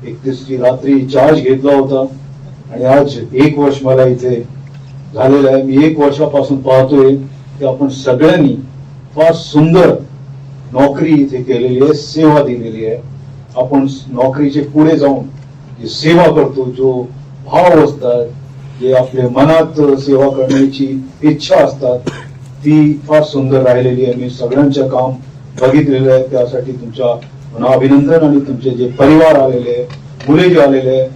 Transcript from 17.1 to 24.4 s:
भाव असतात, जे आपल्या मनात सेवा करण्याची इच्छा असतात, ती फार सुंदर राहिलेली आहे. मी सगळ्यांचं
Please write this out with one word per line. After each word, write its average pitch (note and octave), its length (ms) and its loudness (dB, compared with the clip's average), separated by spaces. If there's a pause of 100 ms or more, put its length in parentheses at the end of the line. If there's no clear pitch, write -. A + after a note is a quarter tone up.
भाव D#3+ 380 4
असतात, B2 420 -2 (540)
जे C3 140 0
आपल्या B2+ 340 0
मनात C#3+ 680 2
सेवा C#3 300 2
करण्याची C3+ 720 -2 (220)
इच्छा D#3+ 340 2
असतात, C3+ 420 0 (680)
ती D3+ 400 4
फार D3+ 180 2
सुंदर C3+ 400 0
राहिलेली B2+ 420 2
आहे. B2 100 0
मी B2+ 160 -6
सगळ्यांचं C3 580 0